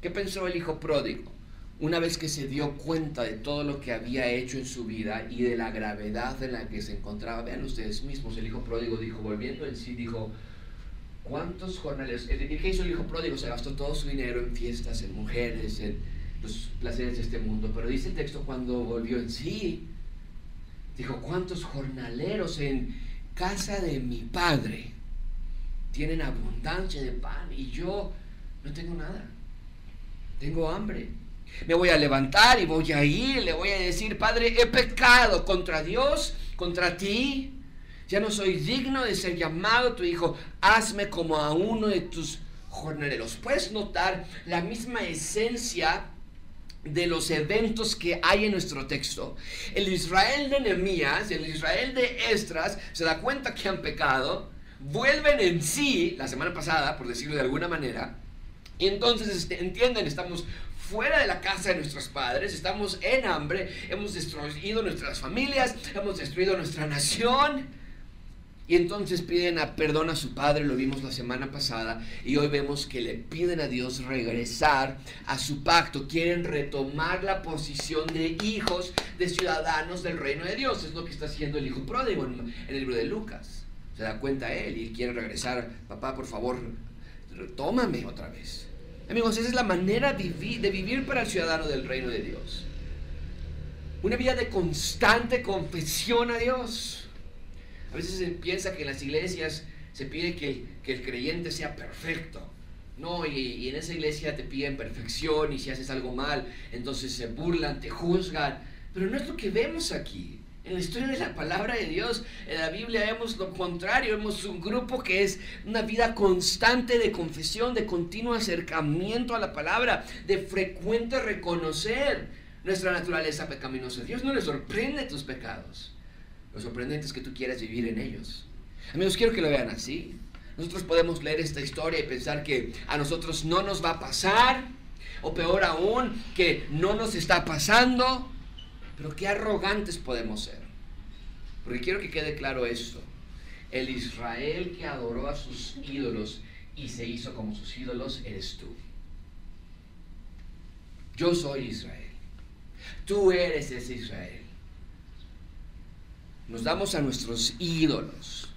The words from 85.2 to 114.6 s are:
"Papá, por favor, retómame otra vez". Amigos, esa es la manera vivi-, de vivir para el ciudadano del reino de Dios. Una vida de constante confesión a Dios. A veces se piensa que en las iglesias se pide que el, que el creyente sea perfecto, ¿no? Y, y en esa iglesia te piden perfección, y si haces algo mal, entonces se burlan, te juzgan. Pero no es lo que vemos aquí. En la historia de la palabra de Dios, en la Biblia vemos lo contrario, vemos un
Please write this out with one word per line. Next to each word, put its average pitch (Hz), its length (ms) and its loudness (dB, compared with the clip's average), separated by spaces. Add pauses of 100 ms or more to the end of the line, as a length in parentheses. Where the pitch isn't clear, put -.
"Papá, 131 280 -4
por 127 100 -6
favor, 123 320 -2 (800)
retómame 170 680 0
otra - 220 -8
vez". - 380 -10 (440)
Amigos, 226 280 4
esa 226 120 2
es 240 40 0
la 247 100 6
manera 202 500 4
vivi-, 233 460 -4
de 202 100 4
vivir 202 360 0
para 254 180 2
el - 40 -2
ciudadano 160 400 2
del 131 180 0
reino 131 220 -2
de 110 140 -2
Dios. - 420 -6 (1400)
Una 214 120 2
vida 254 200 4
de 233 120 0
constante 208 920 4
confesión 190 920 2
a 233 60 0
Dios. 240 720 -2 (800)
A - 60 -8
veces 185 220 -4
se 180 80 0
piensa 180 460 -2
que 151 100 -6
en 143 40 -4
las 135 160 -6
iglesias 156 640 -2 (260)
se 135 140 -8
pide 170 320 -4
que 143 120 -2
el, - 160 -6 (160)
que 135 120 -2
el 123 80 -4
creyente 151 500 -4
sea 151 240 -6
perfecto, 160 640 -8 (560)
¿no? 170 280 -4
Y, 143 120 -2
y 127 300 -4
en 135 80 -4
esa 160 160 -6
iglesia 151 460 -2
te - 60 -8
piden 135 340 -4
perfección, 147 760 0
y 135 80 -4
si 135 120 -6
haces 131 180 -6
algo 127 260 -4
mal, 135 320 0 (240)
entonces 123 400 -4
se 117 160 -6
burlan, 156 540 0
te - 80 -8
juzgan. 160 720 2 (340)
Pero 185 140 0
no 247 100 0
es 233 100 -4
lo - 80 -6
que 202 140 -2
vemos 233 420 0
aquí. - 460 -8 (260)
En 185 120 -6
la 180 40 -2
historia 240 280 -2
de 269 100 0
la - 160 -4
palabra 170 400 0
de 208 140 0
Dios, 214 360 0 (240)
en 160 120 -2
la 160 100 2
Biblia 214 420 0
vemos 226 260 -4
lo 185 120 -2
contrario, 190 680 2
vemos 214 300 -2
un 180 160 -6